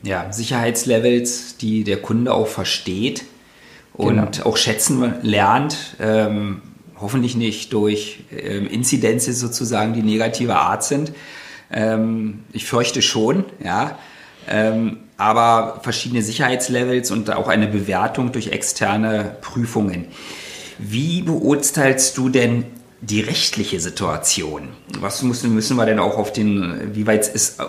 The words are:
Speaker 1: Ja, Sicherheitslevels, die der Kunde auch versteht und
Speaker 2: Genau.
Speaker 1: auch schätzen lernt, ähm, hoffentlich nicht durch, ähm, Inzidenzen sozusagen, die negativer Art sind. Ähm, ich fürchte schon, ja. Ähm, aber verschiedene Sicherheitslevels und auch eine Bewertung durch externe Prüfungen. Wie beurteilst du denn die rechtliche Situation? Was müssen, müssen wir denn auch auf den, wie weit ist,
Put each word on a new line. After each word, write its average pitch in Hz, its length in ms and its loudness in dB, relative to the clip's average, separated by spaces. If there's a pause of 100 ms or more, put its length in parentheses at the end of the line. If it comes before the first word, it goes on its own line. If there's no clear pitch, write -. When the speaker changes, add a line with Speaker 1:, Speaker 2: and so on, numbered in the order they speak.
Speaker 1:
Ja, 98 280 -4
Sicherheitslevels, 117 1300 0
die 110 260 0
der 101 140 0
Kunde 120 360 2
auch 107 140 2
versteht 101 760 -4 (680)
und 104 220 2
Speaker 2:
Genau. 104 340 0
Speaker 1:
auch 110 80 0
schätzen 123 640 0
lernt, 113 800 2
ähm, 104 640 0 (380)
hoffentlich 120 360 0
nicht 113 380 -2
durch, 107 580 0
ähm, 101 360 -4
Inzidenzen 120 640 2
sozusagen, 117 600 -2
die 113 100 0
negativer 110 560 2
Art 87 240 2
sind. 147 280 -2 (600)
Ähm, 110 680 0 (120)
ich 120 120 -6
fürchte 120 360 0
schon, 123 420 2 (200)
ja. 110 340 -2 (500)
Ähm, 110 500 2 (200)
aber 113 640 4
verschiedene 120 400 -2
Sicherheitslevels 123 880 0
und 107 240 -2
auch - 140 -2
eine 104 200 4
Bewertung 104 640 0
durch 120 180 -4
externe 107 920 0
Prüfungen. 104 640 -2 (720)
Wie 143 460 -2
beurteilst 143 960 2
du 131 120 2
denn 120 360 4 (360)
die 107 200 0
rechtliche - 580 -2
Situation? 76 920 -2 (300)
Was 98 240 -4
müssen, 117 320 2
müssen 110 220 2
wir 113 80 4
denn 110 140 4
auch 95 180 2
auf 104 160 -2
den, 101 600 0
wie 107 140 -2
weit 110 200 4
ist, - 420 -2